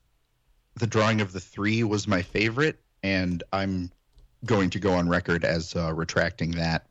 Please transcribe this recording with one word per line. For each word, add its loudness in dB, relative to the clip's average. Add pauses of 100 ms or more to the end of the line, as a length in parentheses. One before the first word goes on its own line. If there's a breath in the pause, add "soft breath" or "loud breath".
(760)
The -2
Drawing 2
of -2
the -6
Three 0
was 0
my 2
favorite, 0 (240)
and 0 (100)
I'm -2 (520)
going 2
to -6
go 2
on 2
record 0
as, -2
uh, -2
retracting -2
that, -2